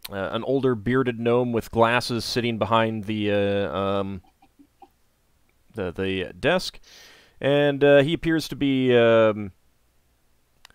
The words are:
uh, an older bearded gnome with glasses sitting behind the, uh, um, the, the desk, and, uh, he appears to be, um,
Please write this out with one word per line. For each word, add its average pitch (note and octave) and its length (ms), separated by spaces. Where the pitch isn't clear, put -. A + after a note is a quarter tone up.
uh, G2 220
an A2+ 100
older C3 320
bearded A#2+ 440
gnome A#2+ 320
with A2+ 200
glasses A2+ 540
sitting A#2 340
behind A2 460
the, G#2 260
uh, G2+ 440
um, G2 460
the, F#2 180
the F#2+ 480
desk, E3 400
and, C#3+ 420
uh, C#3+ 200
he D#3+ 100
appears D#3+ 360
to C#3+ 60
be, C3 400
um, A2 560